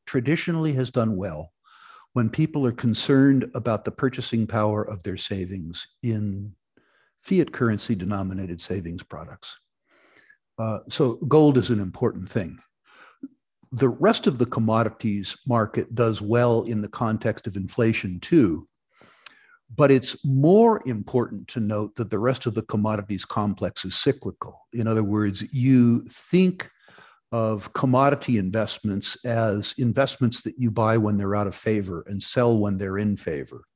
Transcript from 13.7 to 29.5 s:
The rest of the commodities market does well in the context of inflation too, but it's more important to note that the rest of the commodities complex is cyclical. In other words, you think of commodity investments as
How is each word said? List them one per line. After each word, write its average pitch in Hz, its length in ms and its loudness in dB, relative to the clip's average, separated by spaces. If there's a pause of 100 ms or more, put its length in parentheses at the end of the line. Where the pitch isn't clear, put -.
The 127 160 2
rest 196 380 0
of 147 100 2
the 120 100 2
commodities 110 920 -2 (100)
market 117 480 -2
does 110 260 0
well 117 440 2
in 107 180 -4
the 101 60 -8
context 110 580 -4
of 98 100 -8
inflation 98 640 -2
too, 98 480 2 (1080)
but 143 160 6
it's - 360 2
more 185 580 6
important 107 640 -2
to 117 120 -6
note 107 340 -2
that 110 160 -6
the 107 80 -2
rest 127 260 0
of 117 80 -2
the 110 100 -2
commodities 104 640 -2
complex 101 640 -4
is 92 100 -6
cyclical. - 640 -4 (140)
In 117 120 -2
other 110 180 2
words, 101 380 0 (120)
you 123 520 4
think - 600 0 (640)
of 110 400 -2
commodity 135 640 2
investments 101 880 -2
as 113 540 -2